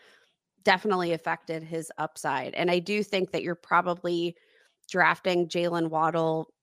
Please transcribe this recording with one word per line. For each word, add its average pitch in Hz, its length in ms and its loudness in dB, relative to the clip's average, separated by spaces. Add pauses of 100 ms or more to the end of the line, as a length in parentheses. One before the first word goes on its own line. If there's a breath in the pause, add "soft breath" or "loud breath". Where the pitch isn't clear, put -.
(640 soft breath)
definitely 185 500 2
affected 160 500 -6
his 160 340 -8
upside. 139 560 -4
And - 160 0
I 180 100 6
do 202 240 0
think 185 280 -2
that - 100 -2
you're 170 140 -4
probably 175 800 0 (540 soft breath)
drafting 175 600 2
Jaylen 170 400 0
Waddle 160 720 0